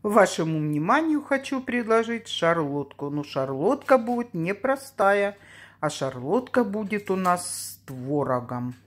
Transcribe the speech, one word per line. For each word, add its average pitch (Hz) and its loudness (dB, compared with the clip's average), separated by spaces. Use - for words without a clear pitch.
Вашему 185 4
вниманию 220 2
хочу 269 -2
предложить 226 0
шарлотку. 143 -2
Но 147 -4
шарлотка 147 2
будет 240 -2
не 170 -2
простая, 202 0
а 151 0
шарлотка 147 -2
будет 202 -4
у 190 2
нас 180 0
с - -10
творогом. 127 -2